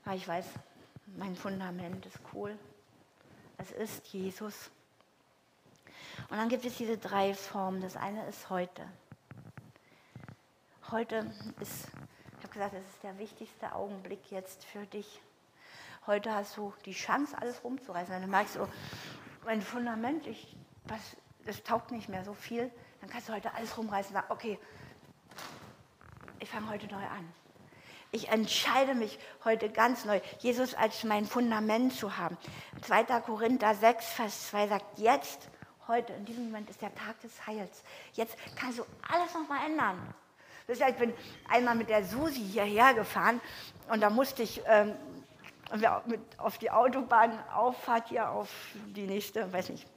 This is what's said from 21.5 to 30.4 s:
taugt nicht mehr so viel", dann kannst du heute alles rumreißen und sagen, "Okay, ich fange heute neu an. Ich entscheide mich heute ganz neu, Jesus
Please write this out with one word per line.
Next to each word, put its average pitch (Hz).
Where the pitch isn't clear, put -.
taugt 233
nicht 226
mehr 185
so 202
viel", 233
dann 190
kannst 240
du 220
heute 202
alles 226
rumreißen 202
und 196
sagen, -
"Okay, 214
ich 208
fange 214
heute 208
neu 202
an. 185
Ich 220
entscheide 254
mich 220
heute 226
ganz 233
neu, 208
Jesus 247